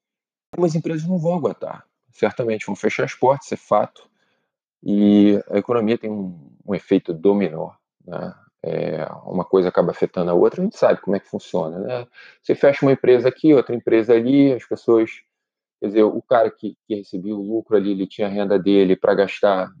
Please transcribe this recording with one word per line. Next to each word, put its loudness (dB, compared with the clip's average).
algumas 0
empresas -6
não -2
vão -2
aguentar. -8
Certamente -4
vão -8
fechar -4
as -8
portas, 0
isso -10
é -6
fato. -4
E 4
a -2
economia -2
tem -8
um, -12
um -6
efeito -2
dominó, -2
né? -12
É, -6
uma -6
coisa 2
acaba 0
afetando -4
a 2
outra, 2
a -2
gente -6
sabe 0
como -4
é -6
que -20
funciona, -8
né? -10
Você -2
fecha 2
uma 4
empresa 4
aqui, 2
outra 2
empresa 2
ali, 4
as -6
pessoas, 0
quer -6
dizer, 2
o 0
cara 0
que, -12
que -8
recebia -10
o -8
lucro -2
ali, 0
ele -4
tinha -6
a -4
renda 0
dele 4
pra 0
gastar, -2